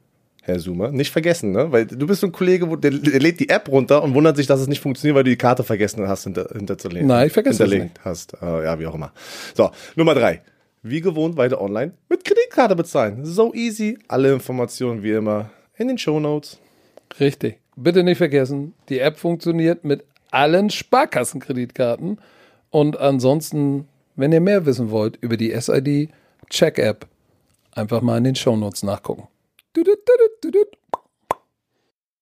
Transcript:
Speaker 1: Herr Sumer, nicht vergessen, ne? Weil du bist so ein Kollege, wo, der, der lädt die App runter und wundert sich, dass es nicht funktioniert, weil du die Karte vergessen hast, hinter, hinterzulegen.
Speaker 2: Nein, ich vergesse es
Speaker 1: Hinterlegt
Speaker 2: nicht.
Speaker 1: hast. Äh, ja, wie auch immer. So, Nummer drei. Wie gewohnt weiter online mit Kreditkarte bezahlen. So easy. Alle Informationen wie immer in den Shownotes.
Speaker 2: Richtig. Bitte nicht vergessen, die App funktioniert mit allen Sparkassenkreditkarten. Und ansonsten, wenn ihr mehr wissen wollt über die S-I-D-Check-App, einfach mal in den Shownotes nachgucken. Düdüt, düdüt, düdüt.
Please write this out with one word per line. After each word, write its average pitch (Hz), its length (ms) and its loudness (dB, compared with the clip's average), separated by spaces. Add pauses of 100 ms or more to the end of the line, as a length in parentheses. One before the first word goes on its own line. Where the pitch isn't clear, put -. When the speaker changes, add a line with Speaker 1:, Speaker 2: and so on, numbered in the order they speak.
(440)
Speaker 1:
Herr - 140 -2
Sumer, 90 320 -4
nicht 139 220 -2
vergessen, 165 400 0
ne? 135 180 0
Weil 117 160 2
du 117 180 -8
bist 180 160 0
so 202 60 0
ein 170 60 -6
Kollege, 180 360 2
wo, 160 60 -4
der, 143 160 0
der 139 300 2
lädt 165 180 2
die 151 100 -2
App - 200 0
runter 135 340 4
und 143 100 0
wundert 151 240 4
sich, 139 120 0
dass 139 100 4
es 131 80 -2
nicht 139 140 -4
funktioniert, 147 340 -2
weil 139 80 6
du 127 80 2
die 120 60 2
Karte 120 260 2
vergessen 101 460 -2
hast, 95 160 -4
hinter, 92 280 -6
hinterzulegen. 101 540 -6
Speaker 2:
Nein, 131 220 4
ich - 40 -4
vergesse 214 300 2
es 98 80 4
Speaker 1:
Hinterlegt 90 280 0
Speaker 2:
nicht. - 60 -18
Speaker 1:
hast. - 380 -10
Äh, 82 220 -4
ja, 80 160 -2
wie 80 80 -8
auch 85 80 -8
immer. 76 160 -12 (420)
So, 104 160 4 (240)
Nummer 160 220 4
drei. 107 260 2 (400)
Wie 123 180 -6
gewohnt 165 360 -2
weiter 127 240 0
online 107 320 -4 (160)
mit 349 160 -4
Kreditkarte 403 500 2
bezahlen. 135 500 -2
So 185 300 0
easy. 220 540 -4
Alle 135 240 2
Informationen 123 720 -4
wie 107 80 -2
immer 107 380 -2 (260)
in 226 100 -4
den 262 100 -4
Shownotes. 151 600 -4 (640)
Speaker 2:
Richtig. - 400 -2 (160)
Bitte 175 260 2
nicht 175 160 2
vergessen, 143 560 -2 (140)
die 131 100 -4
App 151 200 0
funktioniert 170 680 0
mit 151 180 -2 (300)
allen 165 380 4
Sparkassenkreditkarten. 127 1500 -2 (500)
Und 151 280 2
ansonsten, 139 880 0 (300)
wenn 143 160 2
ihr 160 80 6
mehr 190 260 2
wissen 120 240 0
wollt 110 300 -2
über 117 160 -2
die 110 160 -2
S-I-D-Check-App, 139 1500 -2 (680)
einfach 113 240 -2
mal 117 180 0
in 117 60 2
den 131 100 2
Shownotes 107 480 -2
nachgucken. - 460 -6 (460)
Düdüt, 381 320 2
düdüt, 466 380 2
düdüt. 415 240 0 (1500)